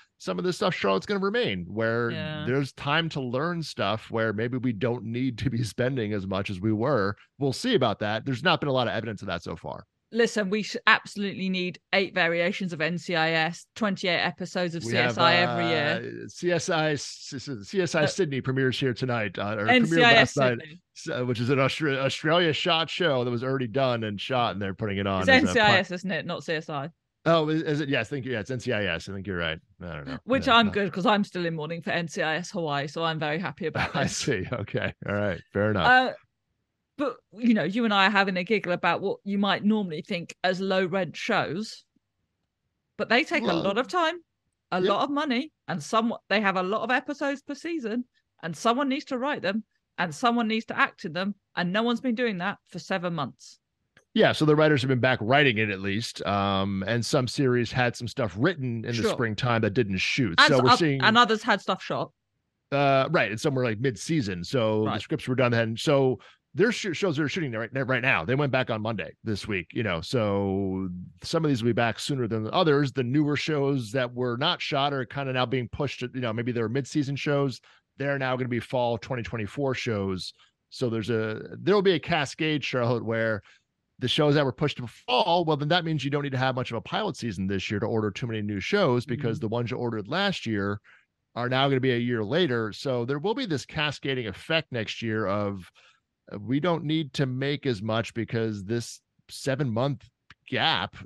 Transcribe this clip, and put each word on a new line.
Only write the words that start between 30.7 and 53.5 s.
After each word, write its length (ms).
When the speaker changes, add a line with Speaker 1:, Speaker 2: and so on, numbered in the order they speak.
Speaker 2:
good, 180
'cause 140
I'm 180
still 220
in 100
mourning 280
for 80
N 180
C 140
I 140
S 140
Hawaii, 360
so 180
I'm 140
very 200
happy 280
about 240
Speaker 1:
<laughs> 40
I 100
Speaker 2:
this. 120
Speaker 1:
see. 340
Okay. 440
All 80
right. 240
Fair 200
enough. 140
Speaker 2:
Uh, 260
but, 180
you 220
know, 80
you 220
and 100
I 120
are 40
having 280
a 40
giggle 300
about 280
what 220
you 160
might 260
normally 380
think 400
as 180
low 240
rent 320
shows, 680
but 120
they 140
take 220
a 20
Speaker 1:
Well, 160
Speaker 2:
lot 160
of 80
time, 300
a 100
Speaker 1:
yeah. 120
Speaker 2:
lot 100
of 60
money, 420
and 120
some, 320
they 120
have 160
a 80
lot 180
of 80
episodes 500
per 140
season, 500
and 140
someone 320
needs 160
to 120
write 260
them, 200
and 140
someone 360
needs 180
to 100
act 280
in 80
them, 240
and 180
no 120
one's 160
been 160
doing 220
that 280
for 140
seven 340
months. 460